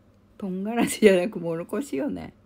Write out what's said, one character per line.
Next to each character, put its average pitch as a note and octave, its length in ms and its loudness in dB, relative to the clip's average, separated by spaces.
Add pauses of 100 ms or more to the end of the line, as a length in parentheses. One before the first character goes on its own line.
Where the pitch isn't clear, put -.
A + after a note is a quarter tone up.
(380)
唐 G3+ 100 -8
辛 G3+ 400 -2
子 - 120 -6
じ G#3 100 10
ゃ F#3+ 60 6
な F3+ 120 0
く、 G3+ 100 -10
も E3 160 -4
ろ E3 120 -8
こ G#3 140 -4
し C#4 160 -8
よ C#4 140 -2
ね。 C4+ 240 -10 (120)